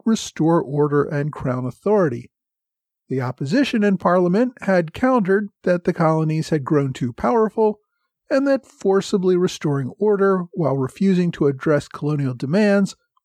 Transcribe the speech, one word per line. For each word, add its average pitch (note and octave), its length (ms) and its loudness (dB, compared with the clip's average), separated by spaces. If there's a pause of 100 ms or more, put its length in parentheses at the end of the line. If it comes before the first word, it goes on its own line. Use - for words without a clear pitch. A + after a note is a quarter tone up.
restore E3+ 580 0
order D3 400 0
and C#3+ 300 -4
crown B2+ 320 -6
authority. C#3+ 680 -2 (760)
The C3 100 -2
opposition E3 640 -2
in G3 140 2
Parliament F#3 640 2
had F3 320 0
countered G#3 560 0 (140)
that F3+ 200 0
the F3+ 80 2
colonies D#3+ 560 0
had D3+ 160 -2
grown C#3 300 0
too B2 180 -4
powerful, A3 680 0 (500)
and C#4 180 0
that C4+ 180 0
forcibly F#3+ 680 0
restoring D3 640 -2
order G3 540 2
while C#3 240 0
refusing F3+ 560 0
to D3+ 140 0
address C#3+ 420 0
colonial C#3+ 440 -4
demands G3 640 0 (300)